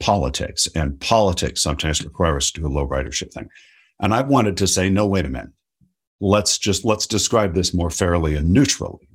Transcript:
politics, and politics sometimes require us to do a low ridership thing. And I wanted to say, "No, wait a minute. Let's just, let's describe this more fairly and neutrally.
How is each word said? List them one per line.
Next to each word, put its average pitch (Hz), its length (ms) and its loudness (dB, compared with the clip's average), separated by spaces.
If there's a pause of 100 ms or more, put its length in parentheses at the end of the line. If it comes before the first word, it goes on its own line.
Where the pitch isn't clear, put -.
politics, - 760 -2
and 71 240 -2
politics 98 640 0
sometimes 78 420 -2
require 76 320 0
us 71 160 -2
to 80 100 -10
do 78 60 -2
a 69 80 -2
low 71 120 -2
ridership 65 440 -6
thing. - 160 -14 (540)
And 101 120 2
I 117 80 2
wanted 123 360 2
to 95 100 2
say, 95 220 2
"No, 101 180 2
wait 95 180 2
a 67 40 -4
minute. 64 220 -8 (720)
Let's 104 360 2
just, 95 280 0
let's 107 200 0
describe 104 480 0
this 90 200 0
more 87 160 0
fairly 82 460 0
and 76 140 0
neutrally. - 640 0